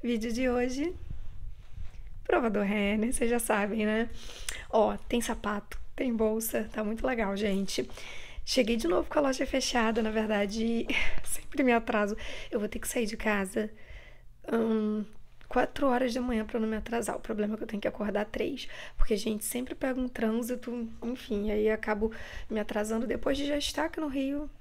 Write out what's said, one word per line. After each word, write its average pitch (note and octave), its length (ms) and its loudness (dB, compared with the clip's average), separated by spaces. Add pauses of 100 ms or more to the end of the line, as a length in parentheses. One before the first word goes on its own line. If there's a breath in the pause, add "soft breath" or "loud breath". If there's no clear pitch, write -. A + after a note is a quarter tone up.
Vídeo A#3 280 0
de B3+ 160 2
hoje, B3+ 460 0 (1300 loud breath)
provador A3+ 400 2
Renner, G#3 480 2
vocês B3+ 160 4
já A#3+ 120 4
sabem, G#3+ 480 0
né? A3 200 2 (640 loud breath)
Ó, G#3+ 260 4
tem - 240 0
sapato, A3+ 600 -4 (140)
tem B3+ 200 0
bolsa, A3 560 0
tá A3 120 -2
muito A3+ 240 -2
legal, A3+ 280 0
gente. G3 540 0 (560 loud breath)
Cheguei A#3 300 4
de A3+ 120 0
novo E4+ 220 2
com - 80 2
a D4+ 60 4
loja C4+ 240 2
fechada, A#3 560 2
na A3 80 2
verdade, A3 760 2 (200)
<laughs> - 200 8
sempre - 380 0
me B3 100 8
atraso. A3+ 420 2 (360 loud breath)
Eu B3+ 80 0
vou G3+ 100 -2
ter - 80 -8
que - 100 -6
sair A#3 200 0
de G#3 100 -4
casa, G#3+ 540 0 (840 loud breath)
hum, A3 500 2 (440)
quatro - 400 2
horas B3 260 2
da B3 80 0
manhã A3 240 0
pra A3+ 140 -4
não A3 80 0
me A3 100 -2
atrasar. A3 400 -2
O - 20 -6
problema G#3+ 360 -2
é - 20 -8
que - 60 -6
eu A3+ 40 -8
tenho G#3 140 -4
que - 60 0
acordar G#3 380 -2
três, - 420 -4 (280 loud breath)
porque, - 220 8
gente, G#3+ 260 -2
sempre B3+ 300 -4
pego C4 260 -2
um B3+ 80 0
trânsito, A#3 800 -2 (140)
enfim, A#3 480 -2
aí G#3+ 180 2
acabo A3 440 0 (360 loud breath)
me A3 120 -2
atrasando A3 480 -2
depois C4+ 320 0
de C#4+ 80 -2
já D4 100 0
estar D4 280 -2
aqui E4 140 -4
no D#4 80 -2
Rio C#4 400 -2 (140)